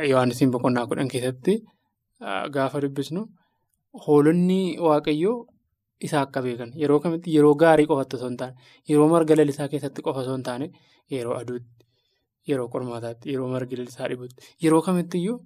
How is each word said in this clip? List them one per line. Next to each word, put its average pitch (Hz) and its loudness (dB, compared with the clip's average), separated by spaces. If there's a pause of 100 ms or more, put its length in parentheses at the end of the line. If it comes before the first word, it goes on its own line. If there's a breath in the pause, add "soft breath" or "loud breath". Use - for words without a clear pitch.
Yohaannisiin 127 2
boqonnaa 123 0
kudhan 131 -4
keessatti, 131 -2 (680 soft breath)
ah, 190 -6
gaafa 139 -2
dubbisnu 143 -6 (720)
hoolonni 175 4 (180)
Waaqayyoo 156 0 (640)
isa 151 -2
akka 135 -4
beekan, 120 -6
yeroo 147 2
kamitti, 170 -4
yeroo 147 6
gaarii 151 6
qofatti 135 -2
osoo 123 -8
hin 123 -8
taane, 127 -12 (340 soft breath)
yeroo 151 6
marga 160 4
lalisaa 143 0
keessatti 143 -8
qofa 135 -4
osoo 131 -4
hin 127 -8
taane, 123 -8 (440 soft breath)
yeroo 123 -6
aduutti, 120 -12 (640)
yeroo 127 -2
qormaataatti, 120 -10
yeroo 131 -4
margi 127 -6
lalisaa 123 -10
dhibutti, 123 -12 (160 soft breath)
yeroo 160 4
kamittiyyuu 180 -2